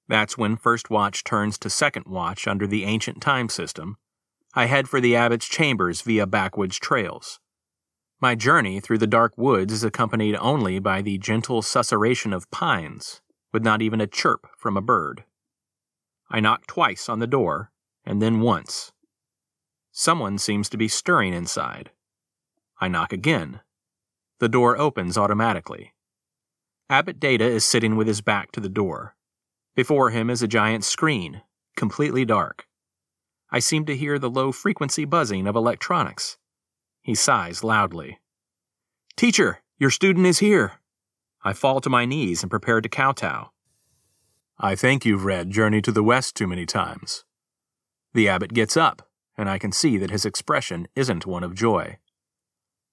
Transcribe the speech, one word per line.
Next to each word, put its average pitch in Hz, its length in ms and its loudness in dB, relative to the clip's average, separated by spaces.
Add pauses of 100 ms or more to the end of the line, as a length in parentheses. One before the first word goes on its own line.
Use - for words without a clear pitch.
that's 107 300 0
when 110 200 0
first 117 320 0
watch 104 340 0
turns 104 360 -2
to 101 100 -8
second - 360 -2
watch 101 420 -6
under 101 200 -2
the 101 160 -2
ancient 107 380 -4
time 127 280 0
system, 85 480 -10 (560)
I 123 120 2
head 131 220 2
for 131 140 -2
the 120 140 4
abbot's 117 320 2
chambers 98 540 0
via 107 260 0
backwoods 95 500 -2
trails. - 640 -6 (840)
My 123 140 4
journey 113 440 2
through 110 200 0
the 110 80 2
dark 113 300 4
woods 110 360 2
is 110 100 -2
accompanied 107 520 0
only 107 440 0
by 95 220 0
the 101 160 -2
gentle 113 440 -2
susurration 113 720 0
of 90 180 -6
pines, - 680 -4 (300)
with 113 120 0
not 110 180 2
even 110 180 0
a 107 80 0
chirp - 400 -2 (100)
from 101 200 -4
a 98 40 -2
bird. 98 440 -2 (1040)
I 113 100 -4
knock 110 280 0
twice 123 420 -2
on 110 100 -4
the 117 80 -2
door, 104 440 -2 (340)
and 101 160 -2
then 113 180 2
once. 110 520 -2 (1000)
Someone 117 460 0
seems 101 320 -2
to 113 80 -8
be 110 100 0
stirring 110 460 0
inside. - 580 -8 (880)
I 92 80 -4
knock 87 240 -2
again. 92 500 -2 (800)
The 120 100 2
door 120 280 4
opens 104 400 -2
automatically. 104 760 0 (960)
Abbot 135 300 0
Data 123 260 2
is 117 200 2
sitting 113 300 2
with 110 120 2
his 107 140 0
back 104 300 -2
to - 80 -12
the 98 100 -6
door. 98 460 -4 (600)
Before 131 360 2
him 117 180 -2
is 120 120 -2
a 117 60 2
giant 107 360 2
screen, 101 580 -2 (340)
completely 127 500 0
dark. 104 420 0 (840)
I 127 80 0
seem 156 260 0
to 147 100 -4
hear 143 220 -2
the 135 120 -4
low-frequency 135 760 -2
buzzing 113 420 -2
of 104 80 0
electronics. 117 840 -2 (640)
He 117 140 -4
sighs 92 480 0
loudly. 95 560 -2 (960)
"Teacher, 202 460 2 (160)
your 135 120 4
student 185 360 4
is 180 140 4
here." 190 400 4 (640)
I 98 100 -2
fall 135 280 2
to 139 80 -2
my 123 160 2
knees 120 380 -2
and 92 60 -8
prepare 113 320 0
to 110 80 -4
kowtow. 131 640 -2 (1080)
"I 98 180 0
think 127 300 2
you've 98 200 2
read 92 260 -2
Journey 107 300 2
to 113 100 0
the 104 120 2
West 123 320 2
too 104 120 -4
many 90 180 -6
times." - 600 -6 (880)
The 107 160 4
abbot 92 240 -2
gets 113 240 0
up, 160 320 0 (280)
and 101 120 -2
I 95 80 -2
can 98 140 -6
see 127 260 2
that 92 140 -4
his 107 140 -2
expression 101 680 -4
isn't 123 300 -2
one 90 180 -6
of 87 120 -8
joy. 104 420 0 (960)